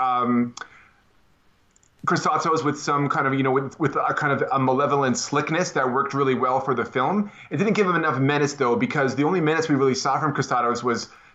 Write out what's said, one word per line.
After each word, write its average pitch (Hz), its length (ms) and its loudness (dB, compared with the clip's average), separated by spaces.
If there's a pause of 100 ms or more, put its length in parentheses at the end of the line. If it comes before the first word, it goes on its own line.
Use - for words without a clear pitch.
um, 120 560 0 (1500)
Christatos 165 560 0
with 147 160 -2
some 143 300 0
kind 143 180 0
of, 135 60 0
you 135 100 0
know, 135 80 2
with, 135 300 -2
with 143 160 0
a 139 160 0
kind 147 180 -2
of 131 220 0
a 135 60 0
malevolent 131 580 2
slickness 160 540 -2
that 131 200 0
worked 135 220 -2
really 139 220 0
well 127 260 0
for 135 140 -2
the 117 100 -2
film. 170 460 -2 (200)
It - 60 -4
didn't 202 160 2
give 202 140 2
him 175 100 0
enough 156 220 0
menace, 143 360 2
though, 120 220 2
because 123 400 0
the 143 80 2
only 180 160 2
menace 156 300 0
we 143 40 4
really 131 200 4
saw 139 260 -2
from 156 140 -2
Christatos 120 480 -2
was 120 260 -2 (260)